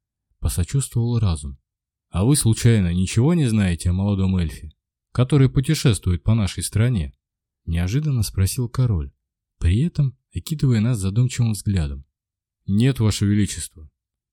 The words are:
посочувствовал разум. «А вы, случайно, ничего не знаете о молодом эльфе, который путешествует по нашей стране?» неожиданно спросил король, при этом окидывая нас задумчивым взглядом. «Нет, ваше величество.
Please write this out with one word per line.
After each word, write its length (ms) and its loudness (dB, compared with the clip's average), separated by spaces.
посочувствовал 800 -2
разум. 360 -2
«А 100 0
вы, 120 4
случайно, 580 2
ничего 400 2
не 120 2
знаете 440 0
о 20 2
молодом 440 0
эльфе, 340 -4
который 400 2
путешествует 720 0
по 140 2
нашей 260 -2
стране?» 500 0
неожиданно 560 0
спросил 460 -2
король, 420 -2
при 220 2
этом 360 0
окидывая 480 0
нас 180 0
задумчивым 560 0
взглядом. 500 -4
«Нет, 340 0
ваше 260 0
величество. 640 -2